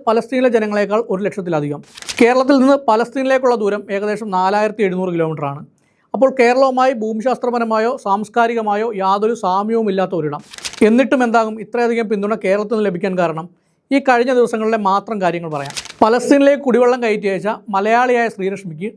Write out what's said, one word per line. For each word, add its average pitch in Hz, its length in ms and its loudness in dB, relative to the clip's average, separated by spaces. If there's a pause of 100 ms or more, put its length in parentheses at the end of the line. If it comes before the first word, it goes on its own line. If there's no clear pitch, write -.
പലസ്തീനിലെ 233 500 0
ജനങ്ങളെക്കാൾ 208 440 0 (120)
ഒരു 185 140 -2
ലക്ഷത്തിലധികം. 165 560 -4 (380)
കേരളത്തിൽ 254 420 4
നിന്ന് 277 140 6 (140)
പലസ്തീനിലേക്കുള്ള 254 720 0
ദൂരം 202 200 -2 (140)
ഏകദേശം 208 420 -4
നാലായിരത്തി 208 500 0
എഴുന്നൂറ് 180 280 -2
കിലോമീറ്ററാണ്. 151 460 -4 (540)
അപ്പോൾ, 262 140 4 (100)
കേരളവുമായി 254 640 4
ഭൂമിശാസ്ത്രപരമായോ 233 880 -2 (140)
സാംസ്കാരികമായോ 214 840 0 (120)
യാതൊരു 208 420 0
സാമ്യവുമില്ലാത്ത 196 760 0
ഒരിടം. 151 240 -6 (460)
എന്നിട്ടും 262 380 2
എന്താകും 220 280 0 (100)
ഇത്രയധികം 233 460 -2
പിന്തുണ 208 220 -2 (120)
കേരളത്തിൽ 208 300 0
നിന്ന് 208 140 0
ലഭിക്കാൻ 180 320 -4
കാരണം? 160 260 -4 (460)
ഈ 277 120 2
കഴിഞ്ഞ 247 320 2
ദിവസങ്ങളിലെ 226 400 0 (100)
മാത്രം 202 320 -2
കാര്യങ്ങൾ 170 320 -2
പറയാം. 143 240 -8 (240)
പലസ്തീനിലേക്ക് 277 640 4
കുടിവെള്ളം 247 380 4
കയറ്റി 208 280 -2
അയച്ച 190 220 -2 (220)
മലയാളിയായ 233 600 2
ശ്രീലക്ഷ്മിക്ക് 190 640 -8